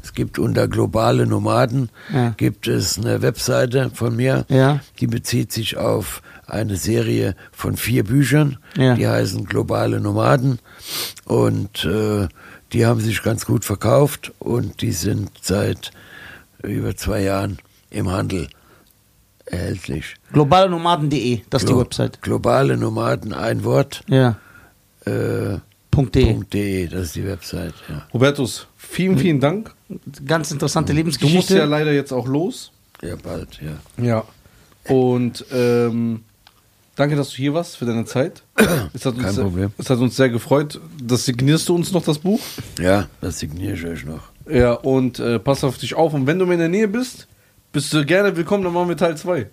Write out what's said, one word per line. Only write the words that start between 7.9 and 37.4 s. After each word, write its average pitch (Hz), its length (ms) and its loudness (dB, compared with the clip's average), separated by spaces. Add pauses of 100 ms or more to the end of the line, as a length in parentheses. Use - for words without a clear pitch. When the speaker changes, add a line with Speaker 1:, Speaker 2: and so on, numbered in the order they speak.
Speaker 1:
Büchern. 135 540 2 (180)
Speaker 2:
Ja. 131 180 4
Speaker 1:
Die 113 140 2
heißen 110 380 0
Globale 110 540 0
Nomaden. 117 600 2 (640)
Und, 113 600 0
äh, 104 440 0 (440)
die 117 140 4
haben 117 140 4
sich 107 220 -2
ganz 110 240 -2
gut 120 180 0
verkauft 123 760 2
und 107 420 -4
die 110 120 -2
sind 107 380 -2 (120)
seit 104 480 -2 (720)
über 107 340 -4
zwei 104 260 -2
Jahren 98 360 -2 (320)
im 101 200 -4
Handel 95 380 -2 (1000)
erhältlich. 90 680 -6 (180)
Speaker 2:
Globale 160 380 6
Nomaden 170 380 0
punkt 135 60 0
de, 120 260 0 (100)
das 135 120 0
ist 104 60 0
die 113 40 2
Speaker 1:
Glo-, 123 100 4
Speaker 2:
Website. - 400 -4
Speaker 1:
Globale 123 540 2
Nomaden, 113 560 -2
ein 107 320 -4
Wort. 131 440 0
Speaker 2:
Ja. 127 280 4 (680)
Speaker 1:
Äh, 107 540 -2 (320)
Speaker 2:
Punkt 135 240 2
D 131 80 6
E. 113 100 6
Speaker 1:
Punkt 110 200 -4
D 98 320 -2
E, 82 40 -6
das 90 180 -6
ist 78 100 -10
die 85 100 -6
Website, 87 480 -8 (140)
ja. 76 140 -10 (100)
Speaker 3:
Hubertus, 139 540 0 (100)
vielen, - 380 -2
Speaker 2:
Hm. - 40 4
Speaker 3:
vielen 147 220 2
Dank. 175 320 0 (540)
Speaker 2:
Ganz 156 240 -2
interessante 151 420 -2
Speaker 3:
Du 143 40 2
Speaker 2:
Lebensgeschichte. 156 400 2
Speaker 3:
musst 185 140 2
ja 170 140 6
leider 151 280 2
jetzt 139 200 0
auch 123 140 -2
los. 156 460 -4 (280)
Speaker 1:
Ja, 90 220 -10
bald, 87 400 -10
ja. 76 420 -8
Speaker 3:
Ja. 113 200 2 (680)
Und, 123 600 2
ähm, 120 720 0 (720)
danke, 147 200 2
dass 139 140 -2
du - 60 -14
hier 143 180 -2